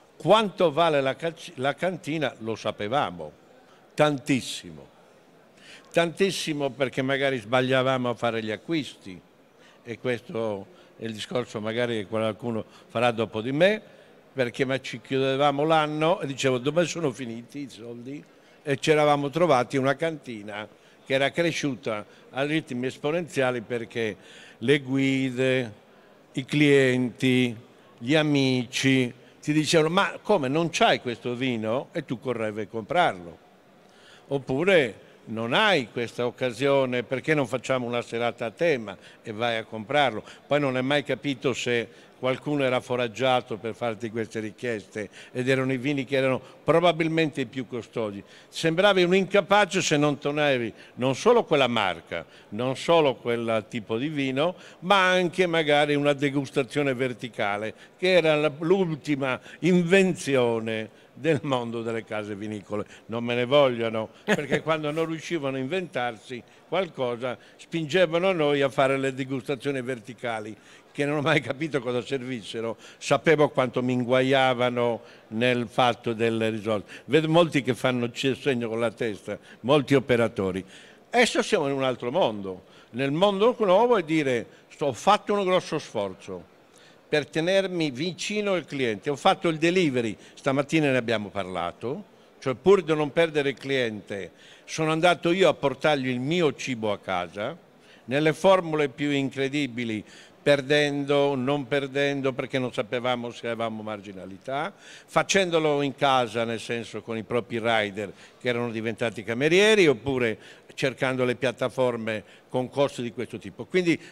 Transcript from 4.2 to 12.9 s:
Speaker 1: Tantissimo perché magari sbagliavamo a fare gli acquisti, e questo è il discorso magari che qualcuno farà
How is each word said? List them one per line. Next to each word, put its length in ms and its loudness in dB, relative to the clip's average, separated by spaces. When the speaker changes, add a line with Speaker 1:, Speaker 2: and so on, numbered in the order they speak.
Speaker 1:
Tantissimo 760 -2
perché 320 -4
magari 380 -2
sbagliavamo 720 0
a 40 -2
fare 280 -2
gli 100 -6
acquisti, 680 -8
e 160 -12
questo 680 -4
è 80 -14
il 80 -6
discorso 480 -6
magari 380 -2
che 80 -6
qualcuno 580 -4
farà 240 2